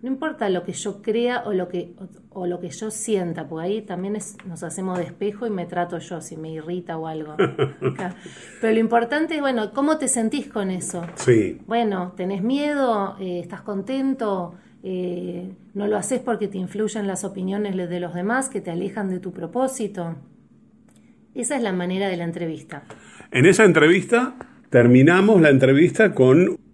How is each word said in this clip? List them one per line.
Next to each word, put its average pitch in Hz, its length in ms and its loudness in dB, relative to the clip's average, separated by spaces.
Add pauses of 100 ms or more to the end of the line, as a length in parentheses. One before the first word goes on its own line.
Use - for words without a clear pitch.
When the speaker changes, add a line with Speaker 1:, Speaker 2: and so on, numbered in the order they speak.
Speaker 1:
no 247 80 -10
importa 269 400 -4
lo 175 140 -2
que 180 100 -10
yo 202 280 -8
crea 240 440 -2
o 208 80 -4
lo 180 140 -2
que, - 260 -8 (380)
o, 190 100 -10
o 180 60 -4
lo 175 120 -4
que 175 100 -10
yo 220 200 -10
sienta, 170 580 -4
porque 160 200 -8
ahí 214 160 -4
también 196 320 -6
es, - 200 -10 (120)
nos 170 160 -12
hacemos 180 340 -6
de 175 60 -4
espejo 202 420 -8
y 226 60 -4
me 180 160 -4
trato 175 320 -4
yo 160 220 -12
si 160 160 -16
me 160 160 -12
irrita 165 440 -8
o 160 100 -8
algo. 156 260 -10
Speaker 2:
<laughs> 135 480 -2
Speaker 1:
Acá. 160 340 -4 (460)
Pero 220 120 2
lo 226 60 4
importante 233 560 0
es, 294 60 -2
bueno, 233 320 -2
¿cómo 302 240 0
te 285 100 -4
sentís 226 400 -2
con 196 240 -4
eso? 180 320 -6 (120)
Speaker 2:
Sí. 110 520 2
Speaker 1:
Bueno, 202 480 -2
¿tenés 185 280 -4
miedo? 262 760 -2
Eh, 180 200 -6
¿estás 175 220 -12
contento? 208 920 -4 (280)
Eh, 180 680 -8 (240)
¿no 202 100 -4
lo 208 120 0
haces 247 240 -2
porque 214 260 -4
te 202 100 -8
influyen 208 500 -4
las 190 160 -6
opiniones 196 520 -4
le-, 180 120 -4
de 175 120 -6
los 170 160 -8
demás 226 340 -2
que 185 120 -6
te 170 100 -8
alejan 190 380 -6
de 180 100 -4
tu 180 140 -10
propósito? 185 840 -6 (1200)
Esa 262 200 -4
es 247 80 0
la 202 80 -2
manera 185 380 -2
de 180 80 -4
la 175 80 -6
entrevista. 165 580 -8 (480)
Speaker 2:
En 131 140 4
esa 196 180 8
entrevista, 190 720 6 (340)
terminamos 151 720 8
la 156 80 8
entrevista 139 640 6
con 131 440 6 (160)